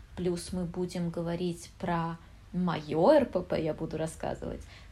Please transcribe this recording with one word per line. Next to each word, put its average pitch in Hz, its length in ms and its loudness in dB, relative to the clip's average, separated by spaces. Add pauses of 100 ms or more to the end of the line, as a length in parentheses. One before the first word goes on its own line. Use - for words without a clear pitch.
(160)
Плюс 175 360 -2
мы 180 120 -2
будем 175 460 -2
говорить 170 680 -4
про 170 400 0 (340)
моё 160 580 4
Р 294 160 8
П 180 140 0
П, 160 220 0
я 156 100 0
буду 156 240 -6
рассказывать. - 640 -4 (320)